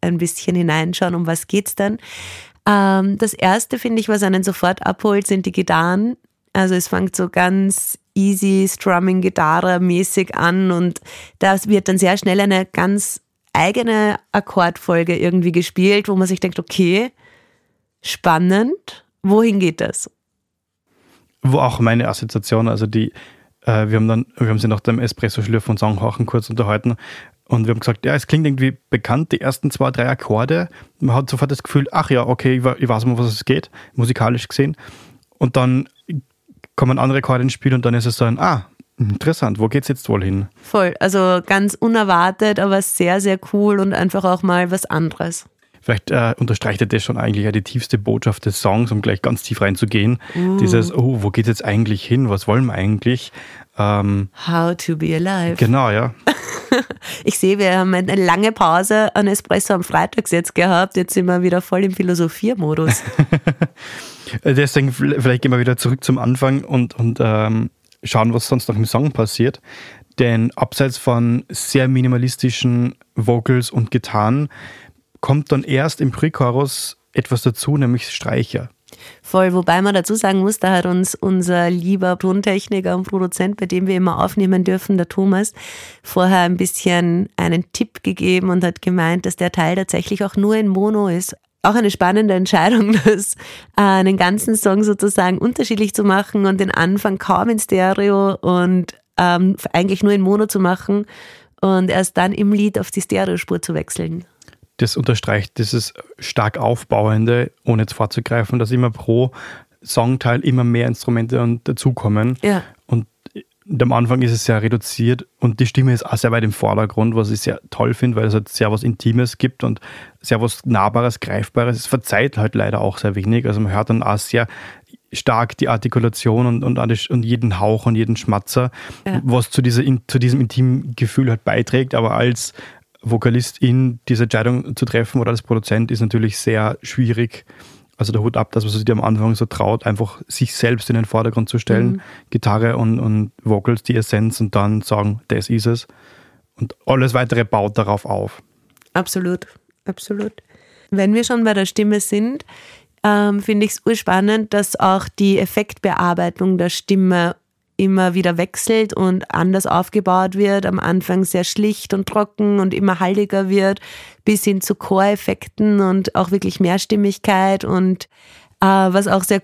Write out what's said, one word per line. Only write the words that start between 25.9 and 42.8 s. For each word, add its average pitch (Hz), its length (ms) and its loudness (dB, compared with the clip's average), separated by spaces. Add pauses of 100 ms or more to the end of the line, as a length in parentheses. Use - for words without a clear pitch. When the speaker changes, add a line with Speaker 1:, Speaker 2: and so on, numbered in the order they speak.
Speaker 2:
horchen 113 260 -2
kurz 117 240 -2
unterhalten 110 460 0 (520)
und 113 180 0
wir 117 60 2
haben 110 80 -4
gesagt, - 240 -2
ja, 139 100 0
es 139 120 -2
klingt 156 200 2
irgendwie 131 300 0 (140)
bekannt, 131 420 0
die - 80 0
ersten 131 300 -2
zwei, 135 200 -2
drei 123 160 0
Akkorde. 131 600 0 (320)
Man 127 160 2
hat 135 140 -2
sofort 135 200 0
das 143 120 -6
Gefühl, 139 300 -2
ach - 180 0
ja, 123 160 2
okay, 127 320 2
ich 123 60 0
wa-, 127 140 2
ich - 100 -8
weiß 113 180 0
mal, 123 100 0
was 120 160 2
es 104 140 -8
geht, - 240 0 (240)
musikalisch 120 540 0
gesehen. 143 280 0 (640)
Und 135 180 0
dann 127 320 2 (880)
kommen 131 220 2
andere 135 200 2
Akkorde 127 240 0
ins 131 120 0
Spiel - 180 -2
und 123 140 2
dann 120 80 2
ist 117 100 0
es 117 140 -2
so 123 80 2
ein, 113 120 0
ah, 151 280 0 (320)
interessant, 107 600 -2
wo 110 100 2
geht's 139 200 -2
jetzt 127 220 -6
wohl 101 120 0
hin? 98 260 -2 (140)
Speaker 1:
Voll, 185 380 0
also 185 440 2
ganz 196 300 2
unerwartet, 202 840 2
aber 196 220 2